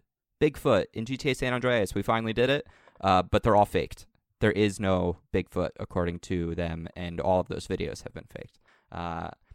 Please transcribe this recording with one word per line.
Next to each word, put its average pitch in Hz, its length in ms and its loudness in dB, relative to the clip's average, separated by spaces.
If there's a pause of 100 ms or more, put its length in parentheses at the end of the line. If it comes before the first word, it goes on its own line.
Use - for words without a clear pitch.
(420)
Bigfoot 143 520 2
in 113 120 -6
G 131 120 -6
T 143 140 -2
A 135 40 -2
San 127 180 -2
Andreas. 120 420 0
We 101 80 0
finally 113 300 0
did 120 160 2
it," 143 160 -2 (360)
uh, 92 220 4
but 101 200 0
they're 110 140 4
all 101 80 6
faked. - 400 -4 (340)
There 107 140 4
is 101 260 2
no 90 380 0 (160)
Bigfoot, 90 460 -2
according 87 400 -4
to 85 360 -4
them, 82 400 -6
and 85 240 -8
all 92 220 2
of - 80 -10
those - 180 -8
videos 90 360 -6
have - 100 -14
been - 160 -14
faked. - 300 -18 (320)
Uh, 85 400 -8 (240)